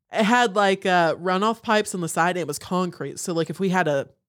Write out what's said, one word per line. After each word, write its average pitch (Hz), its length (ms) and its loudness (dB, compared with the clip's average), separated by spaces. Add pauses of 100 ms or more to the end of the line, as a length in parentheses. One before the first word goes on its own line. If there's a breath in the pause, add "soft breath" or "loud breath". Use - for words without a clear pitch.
(120)
it 170 100 0
had, 233 320 2
like, 196 300 2
uh, 175 300 2
runoff 185 480 -2
pipes 214 320 0
on 185 80 -4
the 165 80 -4
side, 175 260 0
and 180 60 -2
it 151 40 -4
was 143 120 -6
concrete. 180 640 -4
So, 190 120 -6
like, 165 160 -2
if 165 100 -10
we 190 120 0
had 180 180 2
a, 139 220 0 (180)